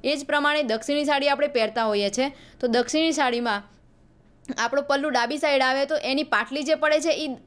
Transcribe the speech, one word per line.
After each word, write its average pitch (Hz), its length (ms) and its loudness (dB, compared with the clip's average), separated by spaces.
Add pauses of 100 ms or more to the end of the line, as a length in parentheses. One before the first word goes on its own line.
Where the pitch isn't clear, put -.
એ 285 120 0
જ 285 80 -10
પ્રમાણે 294 380 0
દક્ષિણી 269 420 -2
સાડી 285 240 2
આપણે 285 180 2
પહેરતા 226 380 0
હોઈએ 202 260 0
છીએ 262 220 -2 (280)
તો 254 60 -2
દક્ષિણી 247 460 2
સાડીમાં 240 500 0 (960)
આપણો 240 240 0
પલ્લુ 277 280 0
ડાબી 247 280 0
સાઈડ 277 240 2
આવે 269 240 2
તો 302 100 -2
એની 269 260 -2
પાટલી 247 400 -2
જે 311 120 2
પડે 302 260 2
છે 320 100 0
ઈ 285 260 -2 (100)